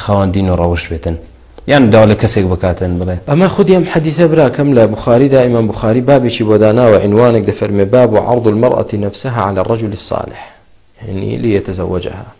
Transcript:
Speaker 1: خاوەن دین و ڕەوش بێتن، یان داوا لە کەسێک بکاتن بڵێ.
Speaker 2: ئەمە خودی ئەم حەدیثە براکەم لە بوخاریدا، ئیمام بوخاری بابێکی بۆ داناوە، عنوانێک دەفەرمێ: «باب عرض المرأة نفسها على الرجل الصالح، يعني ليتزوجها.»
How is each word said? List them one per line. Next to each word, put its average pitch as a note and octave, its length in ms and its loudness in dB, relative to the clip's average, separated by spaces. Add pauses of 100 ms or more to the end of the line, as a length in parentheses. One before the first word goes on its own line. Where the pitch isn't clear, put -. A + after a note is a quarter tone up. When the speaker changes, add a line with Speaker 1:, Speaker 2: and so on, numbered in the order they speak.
Speaker 1:
خاوەن G2 300 0
دین F#2+ 160 -2
و F2+ 100 0
ڕەوش F2 300 -2
بێتن، E2 260 -6 (560)
یان C3 180 4
داوا A2 220 6
لە G#2 100 0
کەسێک G#2 300 0
بکاتن F2+ 480 -4
بڵێ. F2+ 160 -4 (140)
Speaker 2:
ئەمە F3 240 2
خودی F#3+ 220 2
ئەم F3 160 0
حەدیثە D#3+ 400 0
براکەم C#3+ 440 2
لە A2+ 60 6 (100)
بوخاریدا، B2+ 540 2
ئیمام A#2 240 0
بوخاری A2+ 300 -2
بابێکی B2 480 0
بۆ G#2+ 160 4
داناوە، A2 420 4
عنوانێک A2+ 440 2
دەفەرمێ: G2+ 340 -2 (100)
«باب A#2+ 220 4
عرض A2+ 300 0
المرأة G#2+ 440 0 (160)
نفسها A#2 420 -6
على F#2+ 120 -2
الرجل A2 320 -4
الصالح، - 500 -8 (600)
يعني G#2 340 -8
ليتزوجها.» F#2+ 920 -4 (140)